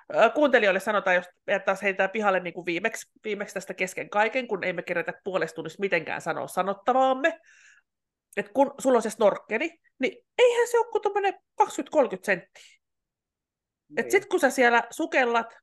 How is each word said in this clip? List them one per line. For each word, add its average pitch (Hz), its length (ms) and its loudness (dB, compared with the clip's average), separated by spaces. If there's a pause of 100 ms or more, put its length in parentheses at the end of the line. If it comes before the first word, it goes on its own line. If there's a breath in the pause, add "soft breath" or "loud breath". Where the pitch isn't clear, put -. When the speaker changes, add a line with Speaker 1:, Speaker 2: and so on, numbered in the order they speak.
(160 soft breath)
Speaker 1:
äh, 220 180 4
kuuntelijoille 226 460 2
sanotaan, 190 360 0
jos 180 100 -2 (380)
taas 196 180 -2
heitetään 190 280 0
pihalle 196 300 0
niin 175 140 -8
kuin 175 120 -12
viimeksi, 185 440 -4 (140)
viimeksi 208 300 -8
tästä 185 200 -10
kesken 180 360 -8
kaiken, 226 380 -2
kun 190 160 -4
ei 180 80 -2
me 175 100 -8
kerätä 170 300 -4 (120)
puolesta 175 300 -4
tunnista 160 260 -12
mitenkään 160 400 -4
sanoa 147 280 -6
sanottavaamme, 262 920 0 (960 soft breath)
että 202 160 -6
kun 269 260 2
sulla 254 180 2
on 220 60 2
se 220 80 -4
snorkkeli, 220 680 0 (200)
niin - 260 -4 (140)
eihän 480 300 4
se 480 100 2
ole 453 140 2
kuin 427 100 0
tommonen 392 320 0 (220)
kaksikymmentä - 360 0
kolmekymmentä 226 340 0
senttiä. - 380 -4 (1300 soft breath)
Et - 80 -2
Speaker 2:
Niin. 240 80 -10
Speaker 1:
sit - 140 4
kun 370 140 -2
sä 262 100 4
siellä 240 400 4
sukellat, 247 720 -2